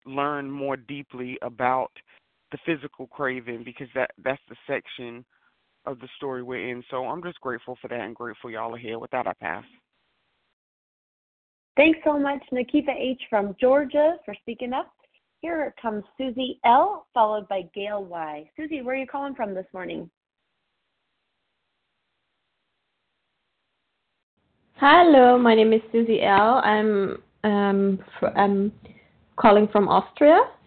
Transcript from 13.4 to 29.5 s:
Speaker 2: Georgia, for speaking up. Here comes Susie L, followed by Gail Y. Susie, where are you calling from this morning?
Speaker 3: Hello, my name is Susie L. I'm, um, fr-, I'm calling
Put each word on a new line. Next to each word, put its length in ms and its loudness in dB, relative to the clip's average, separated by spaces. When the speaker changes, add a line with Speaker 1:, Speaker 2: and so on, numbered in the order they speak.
Speaker 2:
Georgia, 680 2
for 160 -14
speaking 320 -10
up. 180 -8
Here 420 -6
comes 220 -6
Susie 480 -8
L, 480 2
followed 340 0
by 140 -6
Gail 300 -8
Y. 540 -12
Susie, 240 -10
where 140 -6
are 40 -6
you 80 -8
calling 260 -10
from 200 -8
this 200 -10
morning? 360 -12
Speaker 3:
Hello, 600 8
my 160 6
name 200 6
is 80 4
Susie 320 2
L. 400 4
I'm, 580 0
um, 560 0
fr-, 160 -4
I'm 360 2
calling 320 6